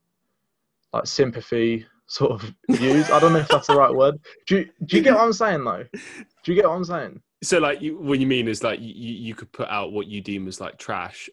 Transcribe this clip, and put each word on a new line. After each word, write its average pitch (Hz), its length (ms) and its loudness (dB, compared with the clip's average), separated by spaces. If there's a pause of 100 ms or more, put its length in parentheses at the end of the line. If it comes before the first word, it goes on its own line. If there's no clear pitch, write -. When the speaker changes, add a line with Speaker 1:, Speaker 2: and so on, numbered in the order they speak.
(920)
Speaker 1:
like, 117 140 -6
sympathy 117 760 -2 (220)
sort 131 240 -2
of 110 300 -10
<laughs> - 100 -2
views. 135 400 2
I 151 80 6
don't 160 140 6
know 160 60 4
if 151 100 -2
that's 143 180 2
the 143 80 4
right 135 180 6
word. 139 220 4 (320)
Do 190 120 2
you, - 100 -6 (160)
do 185 120 2
you 320 60 4
get 262 120 6
what 220 80 6
I'm 226 100 4
saying 190 300 -2
though? 104 220 -6 (580)
Do - 80 -2
you 175 40 -2
get 196 140 6
what 165 60 -2
I'm 180 100 -6
saying? 151 360 -10 (200)
Speaker 2:
So, 180 180 2
like, 143 220 0
you, 156 160 -6
what 139 220 0
you 131 80 0
mean 123 200 0
is, 110 160 -4
like, 110 180 -4
you, 113 120 -16
you, 117 200 -12
you 113 220 -12
could - 180 -20
put - 160 -8
out 98 240 -6
what 104 140 -6
you 104 140 -10
deem 98 260 -8
as, 92 120 -12
like, - 180 -12
trash, 90 560 -10